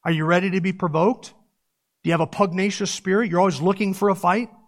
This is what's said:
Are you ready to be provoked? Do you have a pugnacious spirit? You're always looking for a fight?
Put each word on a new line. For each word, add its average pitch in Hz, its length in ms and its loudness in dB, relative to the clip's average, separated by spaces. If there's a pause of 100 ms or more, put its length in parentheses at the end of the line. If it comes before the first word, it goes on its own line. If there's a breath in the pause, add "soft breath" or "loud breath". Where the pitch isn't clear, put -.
Are 170 80 0
you 156 120 0
ready 180 280 2
to 185 100 0
be 190 100 -2
provoked? 185 600 -2 (680)
Do 160 60 -2
you 165 40 2
have 165 80 2
a 160 60 0
pugnacious 190 640 -2
spirit? 196 400 -2
You're 175 100 2
always 175 200 2
looking 196 320 0
for 202 160 0
a 196 60 2
fight? 190 340 0 (200)